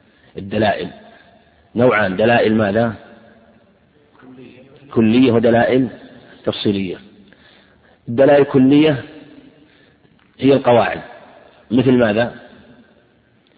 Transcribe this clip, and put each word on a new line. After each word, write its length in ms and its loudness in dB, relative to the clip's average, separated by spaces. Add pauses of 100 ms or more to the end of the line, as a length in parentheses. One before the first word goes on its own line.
(380)
الدلائل 520 -6 (840)
نوعان، 400 0
دلائل 400 0
ماذا؟ 380 -2 (2000)
كلية 380 2
ودلائل 560 2 (580)
تفصيلية. 520 -4 (1120)
الدلائل 340 2
الكلية 600 2 (1400)
هي 140 2
القواعد، 480 0 (720)
مثل 200 0
ماذا؟ 440 0 (1200)